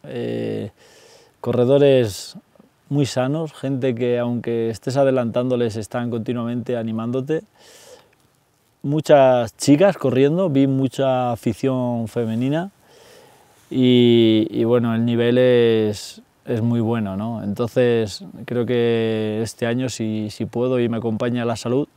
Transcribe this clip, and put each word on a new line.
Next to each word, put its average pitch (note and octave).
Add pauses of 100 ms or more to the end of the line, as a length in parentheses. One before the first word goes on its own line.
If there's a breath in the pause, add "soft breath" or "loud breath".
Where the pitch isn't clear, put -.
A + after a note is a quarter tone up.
eh, A2+ (680 soft breath)
corredores B2 (520)
muy C#3+
sanos, D3
gente C3+
que A#2+
aunque A#2
estés B2
adelantándoles B2
están A#2+
continuamente A#2
animándote. A#2+ (1400 loud breath)
Muchas C3+
chicas D#3+
corriendo, C#3+
vi C#3
mucha C3
afición A#2+
femenina B2+ (1000 soft breath)
y, A#2
y A2+
bueno, A#2
el A2+
nivel A#2+
es, A#2 (240)
es A#2
muy A#2
bueno, G#2+
¿no? A2
Entonces A#2 (220)
creo A#2+
que A2+
este A2+
año, B2
si, G#2+
si -
puedo B2+
y A#2+
me A2+
acompaña A#2+
la A#2
salud B2